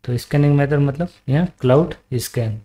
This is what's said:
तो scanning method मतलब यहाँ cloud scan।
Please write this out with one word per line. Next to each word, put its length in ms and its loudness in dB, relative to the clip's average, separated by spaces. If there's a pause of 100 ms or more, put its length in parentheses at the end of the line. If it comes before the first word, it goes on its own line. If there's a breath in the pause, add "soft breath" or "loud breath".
तो 140 -4
scanning 380 2
method 240 0
मतलब 280 -2 (200)
यहाँ 180 2 (140)
cloud 340 2 (200)
scan। 500 -4